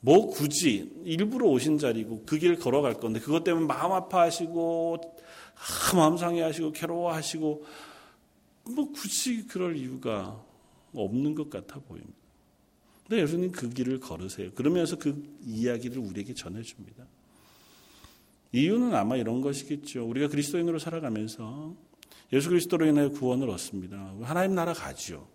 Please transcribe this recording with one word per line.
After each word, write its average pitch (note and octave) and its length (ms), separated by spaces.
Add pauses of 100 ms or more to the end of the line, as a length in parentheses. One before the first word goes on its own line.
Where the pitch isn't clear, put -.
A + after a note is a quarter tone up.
뭐 F3+ 260
굳이 C#3+ 640 (120)
일부러 G#3+ 440
오신 D3 320
자리고 A2+ 460
그 D#3 120
길 E3+ 200
걸어갈 C3 380
건데 A2 240
그것 D#3 240
때문에 E3 220
마음 D3 260
아파하시고, E3+ 1080 (540)
아, - 400
마음 D#3+ 220
상해하시고 E3 560
괴로워하시고 D#3+ 920 (1080)
뭐 D4 160
굳이 A3+ 560
그럴 F3+ 280
이유가 A2 680 (500)
없는 B2 400
것 D3 160
같아 G2+ 300
보입니다. - 340 (920)
근데 A3 160
예수님 E3+ 280
그 B2+ 180
길을 B2+ 300
걸으세요. F#2 540
그러면서 E3 440
그 C#3+ 260 (200)
이야기를 A#2+ 540
우리에게 G#2 380
전해줍니다. A2 680 (1500)
이유는 G#3 420
아마 A#2 240
이런 A#2 240
것이겠죠. C#3 640
우리가 C3+ 200
그리스도인으로 D#3+ 500
살아가면서 C#3+ 960 (580)
예수 C#3 180
그리스도로 E3+ 360
인하여 D3 240
구원을 B2+ 400
얻습니다. F#2+ 720
하나님 F3 340
나라 E3+ 180
가지요. E2 600